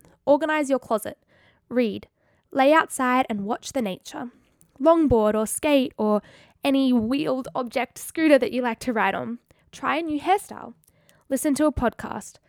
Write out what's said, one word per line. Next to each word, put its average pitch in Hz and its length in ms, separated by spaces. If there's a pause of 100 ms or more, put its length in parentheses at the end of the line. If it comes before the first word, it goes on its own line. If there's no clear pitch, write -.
(260)
Organize 294 440
your 262 100
closet. - 380 (520)
Read. 220 380 (440)
Lay 269 220
outside 262 560
and 202 160
watch - 280
the 269 80
nature. 214 500 (480)
Longboard 254 560
or 214 100
skate 277 520
or 214 240 (420)
any 269 280
wheeled 262 600
object 247 440
scooter 302 420
that 240 120
you 247 100
like 233 180
to 254 120
ride 196 220
on. 240 240 (340)
Try 262 260
a 339 40
new 302 180
hairstyle. 339 540 (560)
Listen 277 260
to 302 120
a 285 40
podcast. - 640 (120)